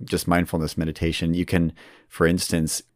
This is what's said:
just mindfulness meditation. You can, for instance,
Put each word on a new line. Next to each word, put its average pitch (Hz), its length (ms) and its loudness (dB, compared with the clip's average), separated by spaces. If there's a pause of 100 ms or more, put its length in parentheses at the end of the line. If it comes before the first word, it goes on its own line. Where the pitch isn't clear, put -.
just 92 240 -2
mindfulness 85 500 0
meditation. 82 560 -2
You 87 100 0
can, 85 280 0 (360)
for - 180 2
instance, 85 560 0 (140)